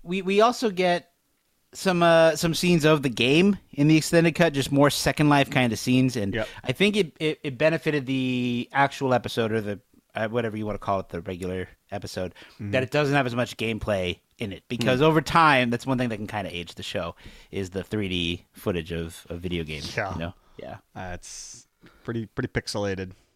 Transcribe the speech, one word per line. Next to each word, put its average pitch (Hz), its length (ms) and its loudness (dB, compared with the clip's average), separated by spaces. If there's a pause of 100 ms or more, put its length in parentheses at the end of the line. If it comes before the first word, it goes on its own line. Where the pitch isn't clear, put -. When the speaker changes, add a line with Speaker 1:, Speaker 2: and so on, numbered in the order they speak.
Speaker 1:
we, 185 200 -4
we 196 180 2
also 233 300 2
get 175 400 0 (600)
some, 180 300 0
uh, 165 340 6
some 165 180 0
scenes 170 320 4
of 156 160 6
the 143 80 0
game 151 480 4 (140)
in 143 160 4
the 160 100 8
extended 165 360 4
cut, 170 200 2
just 139 180 -2
more 143 160 6
Second 147 400 2
Life 143 220 4
kind 127 240 2
of 101 40 -6
scenes, 127 380 2
and 101 160 -2
Speaker 2:
Yep. 107 160 -4 (160)
Speaker 1:
I 131 80 -4
think 202 240 2
it, 180 240 0
it, 156 220 -4
it 135 160 -8
benefited 151 480 0
the 123 680 -2
actual 139 400 0
episode 113 400 0
or 113 80 0
the, 101 200 -8 (340)
uh, 110 140 -4
whatever 113 280 -4
you 107 80 -6
wanna 104 140 -6
call 98 220 -2
it, 95 100 -14
the 90 120 -8
regular 92 460 -6 (220)
episode, 92 440 -8 (200)
Speaker 2:
Mm-hmm. 104 160 -10
Speaker 1:
that 131 120 0
it 127 80 -6
doesn't 143 240 0
have 143 120 2
as 117 80 -4
much 120 240 -4
gameplay 101 600 -2 (180)
in 104 140 -8
it, 85 160 -16
because 127 320 0
Speaker 2:
Mm. 147 40 4
Speaker 1:
over 156 160 4
time, 147 500 4
that's 120 160 -4
one 131 120 0
thing 123 120 -2
that 110 60 -6
can 104 120 -8
kinda 95 280 -8
age 87 200 -10
the 95 60 -14
show, 90 320 -6 (360)
is 92 200 -6
the 95 120 -6
three 104 260 -4
D 87 440 -2
footage 87 400 -6
of, 85 360 -8
of 85 120 -10
video 85 240 -4
games. 76 300 -10
Speaker 2:
Yeah. 101 200 -6
Speaker 1:
You 87 40 -8
know? 85 160 -8 (220)
Yeah. 76 200 -14 (180)
Speaker 2:
Uh, 92 200 -12
it's - 520 -18 (380)
pretty, 117 220 -6
pretty 123 220 -6
pixelated. 98 640 -4 (260)